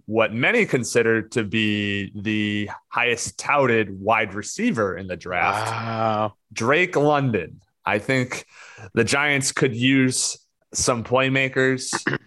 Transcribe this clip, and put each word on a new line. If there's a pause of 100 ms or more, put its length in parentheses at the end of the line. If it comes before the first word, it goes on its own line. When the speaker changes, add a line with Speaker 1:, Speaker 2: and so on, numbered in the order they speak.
Speaker 1:
what
many
consider
to
be
the (180)
highest
touted
wide
receiver
in
the
draft,
Speaker 2:
Wow. (180)
Speaker 1:
Drake
London. (280)
I
think (500)
the
Giants
could
use (360)
some
playmakers. (360)